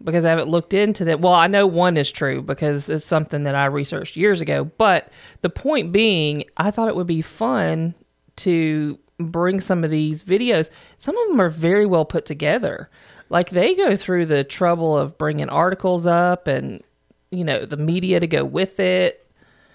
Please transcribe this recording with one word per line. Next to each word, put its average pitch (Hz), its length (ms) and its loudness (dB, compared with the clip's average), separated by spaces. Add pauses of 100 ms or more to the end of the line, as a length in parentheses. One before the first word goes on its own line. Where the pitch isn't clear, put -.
because 165 200 0
I 165 60 4
haven't 160 200 0
looked 170 260 0
into 202 280 0
them. 160 180 0
Well, 180 120 4
I 170 140 6
know 202 180 4
one 175 320 2
is 143 140 0
true 135 320 -4
because 147 460 -4
it's 156 160 -2
something 156 360 -2
that 139 140 -4
I 139 100 2
researched 143 500 -6
years 185 240 2
ago. 147 380 -2
But 196 300 2 (340)
the 175 80 -2
point 254 420 -2
being, 170 520 2 (140)
I 185 120 0
thought 220 200 -2
it - 60 -2
would 175 120 -4
be 160 160 -2
fun 170 720 -2 (400)
to 156 640 -2 (180)
bring 175 440 -2
some 180 220 -2
of 156 60 -2
these 156 340 -2
videos. 190 460 0 (300)
Some 370 180 -4
of 453 120 0
them 262 120 2
are 175 80 2
very 170 380 2
well 165 180 2
put 160 220 -6
together. 160 600 -4 (380)
Like, 175 220 0
they 196 240 2
go 349 220 2
through 175 320 0
the 143 160 2
trouble 165 520 0
of 143 220 -2
bringing 147 320 -2
articles 180 560 0
up 175 420 2
and, 135 360 -4 (480)
you 180 120 -4
know, 139 220 -2
the 147 100 -10
media 175 440 0
to 170 80 0
go 143 180 0
with 170 340 -4
it. 185 460 0 (500)